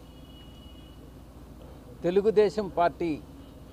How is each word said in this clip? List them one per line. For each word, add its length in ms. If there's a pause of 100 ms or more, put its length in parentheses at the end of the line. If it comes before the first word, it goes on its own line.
(2000)
తెలుగుదేశం 640
పార్టీ 520 (520)